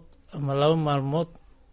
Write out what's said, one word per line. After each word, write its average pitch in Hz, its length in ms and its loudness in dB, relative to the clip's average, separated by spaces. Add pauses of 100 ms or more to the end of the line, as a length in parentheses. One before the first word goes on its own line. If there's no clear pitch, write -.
(320)
ama 143 220 -4
laba 147 220 4
maalmood 147 520 -2 (440)